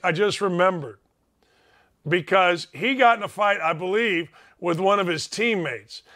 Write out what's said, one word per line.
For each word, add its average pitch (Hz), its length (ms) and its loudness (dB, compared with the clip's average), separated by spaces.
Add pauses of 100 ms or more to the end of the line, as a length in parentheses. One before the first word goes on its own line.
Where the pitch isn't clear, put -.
I 175 120 0
just 196 260 0
remembered 180 600 0 (1080)
because 180 640 2
he 226 240 -2
got 240 220 6
in 208 80 -10
a - 20 -6
fight, 202 320 -2
I 160 140 0
believe, 185 560 -2 (320)
with 170 180 -2
one 196 220 2
of 180 60 -2
his 160 200 -4
teammates. 170 760 -4 (140)